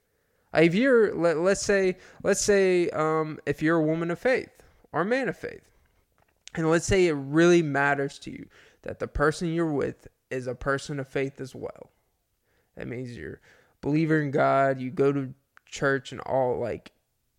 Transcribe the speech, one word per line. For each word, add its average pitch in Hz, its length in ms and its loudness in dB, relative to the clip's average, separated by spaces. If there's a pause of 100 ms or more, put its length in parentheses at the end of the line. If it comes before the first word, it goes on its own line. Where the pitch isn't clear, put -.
(520)
Like, 160 140 4
if 165 80 4
you're, 233 400 4
let, 160 240 0
let's 190 240 0
say, 190 360 0 (260)
let's 196 180 0
say, 190 480 4
um, 156 560 -2
if 143 160 -4
you're 165 160 2
a 156 80 2
woman 165 240 -2
of 170 80 -4
faith - 460 -2 (280)
or 151 100 -2
a 175 40 0
man 240 240 -2
of - 80 -8
faith, - 240 -12 (920)
and 160 120 -2
let's 165 200 2
say 190 180 4
it 165 80 2
really 160 480 6
matters 143 580 0
to - 120 -14
you - 160 -14 (340)
that - 160 -10
the - 100 -6
person 156 460 0
you're 165 180 -2
with - 360 -4 (240)
is 127 160 -6
a 123 80 -6
person 139 440 -4
of 135 80 -8
faith 139 320 -6
as 131 140 -12
well. - 380 -14 (840)
That - 120 -12
means 123 280 -10
you're 76 180 -12
a - 60 -18 (420)
believer 156 380 0
in 147 120 -2
God, 135 500 2
you 127 80 -6
go 139 220 2
to 135 240 -4 (320)
church 135 440 -2
and 127 100 -12
all, 127 360 -2
like, 104 360 -8 (460)